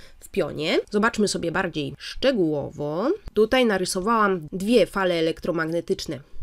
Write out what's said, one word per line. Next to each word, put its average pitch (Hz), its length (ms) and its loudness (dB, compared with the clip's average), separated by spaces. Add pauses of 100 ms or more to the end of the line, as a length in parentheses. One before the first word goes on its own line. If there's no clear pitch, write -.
(200)
w - 100 -20
pionie. 160 500 -2 (120)
Zobaczmy 208 360 2
sobie 175 240 -4
bardziej 156 460 -4
szczegółowo. 160 1120 0 (220)
Tutaj 240 320 4
narysowałam 190 840 2
dwie 190 340 2
fale 185 300 0
elektromagnetyczne 165 1040 -2 (240)